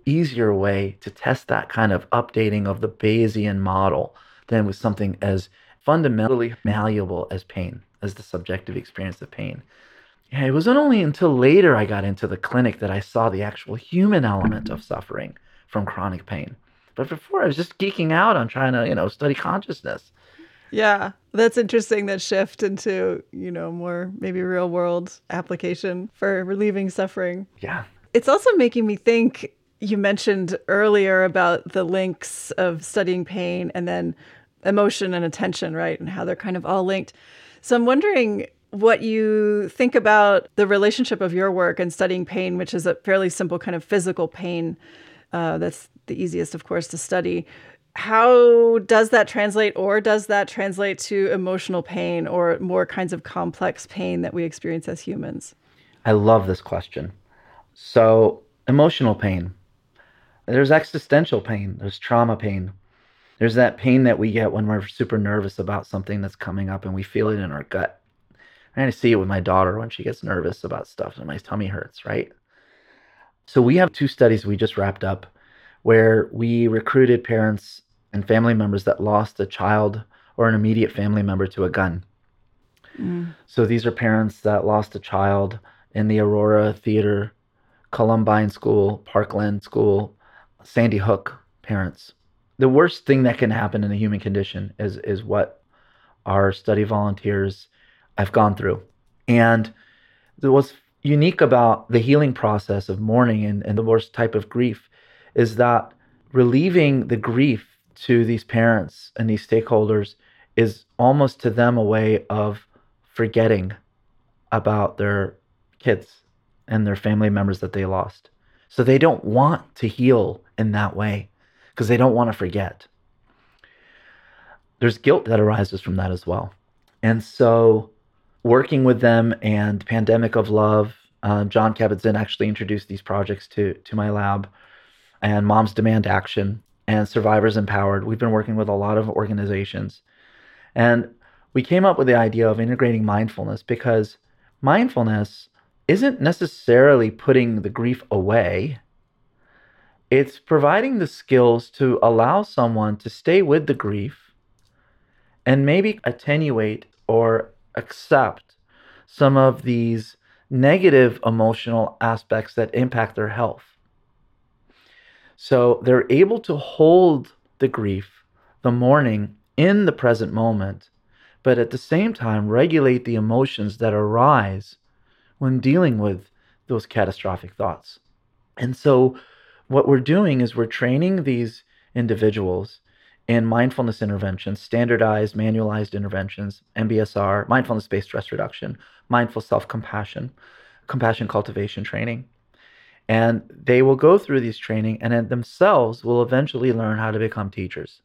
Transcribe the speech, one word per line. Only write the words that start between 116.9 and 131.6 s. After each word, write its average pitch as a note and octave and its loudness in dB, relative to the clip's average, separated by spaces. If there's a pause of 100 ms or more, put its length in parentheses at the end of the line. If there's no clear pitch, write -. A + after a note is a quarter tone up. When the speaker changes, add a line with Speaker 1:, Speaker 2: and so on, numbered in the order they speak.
Speaker 1:
family G#2 0
members G2 0
that F#2+ -10
they G2 -4
lost. - -6 (400)
So - 0
they C3 4
don't E3 2
want C3+ 0
to A#2 -4
heal A#2 2 (160)
in A2 0
that G#2 -2
way G2+ -6 (460)
'cause A2 -2
they A#2+ 4
don't B2 4
wanna A#2 0
forget. F#2+ -8 (1900)
There's A#2+ 2
guilt C3+ 2
that A2 2
arises G#2 0
from F2+ -6
that F#2 -4
as F2+ -10
well. - -6 (500)
And A2+ 2
so A2+ 4 (520)
working C3 2
with B2 4
them A#2 4
and G#2 -2
Pandemic A2+ 0
of G#2 0
Love, G#2+ 2 (280)
uh, G#2 0
John G#2+ 0